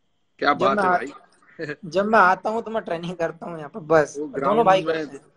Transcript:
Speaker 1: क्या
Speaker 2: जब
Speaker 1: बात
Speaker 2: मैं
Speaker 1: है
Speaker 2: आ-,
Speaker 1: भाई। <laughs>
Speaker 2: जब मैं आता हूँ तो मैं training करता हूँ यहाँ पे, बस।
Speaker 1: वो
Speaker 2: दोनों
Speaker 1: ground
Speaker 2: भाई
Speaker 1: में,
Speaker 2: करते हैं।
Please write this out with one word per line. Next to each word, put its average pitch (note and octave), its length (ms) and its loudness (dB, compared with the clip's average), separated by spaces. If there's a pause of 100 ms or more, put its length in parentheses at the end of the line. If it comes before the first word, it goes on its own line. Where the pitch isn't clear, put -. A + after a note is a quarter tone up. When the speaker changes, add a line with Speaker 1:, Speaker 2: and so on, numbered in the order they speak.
(400)
Speaker 1:
क्या C#3+ 140 2
Speaker 2:
जब - 60 -4
Speaker 1:
बात - 180 2
Speaker 2:
मैं G3+ 60 2
Speaker 1:
है F#3 60 2
Speaker 2:
आ-, F3+ 80 2
Speaker 1:
भाई। - 800 -14 (100)
<laughs> - 0 -
Speaker 2:
जब F3+ 200 -2
मैं A3 140 4
आता F#3+ 300 4
हूँ A3+ 120 -4
तो A3 100 -10
मैं A3 120 -4
training F3 320 -8
करता E3 300 -6
हूँ E3+ 120 -10
यहाँ D3 120 -14
पे, - 100 -16
बस। D3+ 400 2
Speaker 1:
वो D3+ 60 -6
Speaker 2:
दोनों C#3 100 -12
Speaker 1:
ground G3+ 260 2
Speaker 2:
भाई F#3+ 220 4
Speaker 1:
में, - 20 -10
Speaker 2:
करते D#3 320 -6
हैं। - 80 -20 (120)